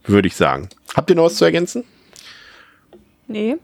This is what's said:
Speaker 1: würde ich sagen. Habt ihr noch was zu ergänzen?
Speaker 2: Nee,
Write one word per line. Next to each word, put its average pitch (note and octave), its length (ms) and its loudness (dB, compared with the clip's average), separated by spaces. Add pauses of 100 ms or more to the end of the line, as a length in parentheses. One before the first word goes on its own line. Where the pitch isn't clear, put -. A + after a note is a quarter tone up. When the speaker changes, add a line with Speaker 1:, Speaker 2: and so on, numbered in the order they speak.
Speaker 1:
würde G2+ 240 4
ich - 80 -8
sagen. C#2+ 340 -2 (240)
Habt C#3 160 0
ihr E3+ 60 2
noch E3 80 4
was F#3 100 0
zu F#3+ 100 0
ergänzen? E3+ 400 -2 (1400)
Speaker 2:
Nee, A3 380 -6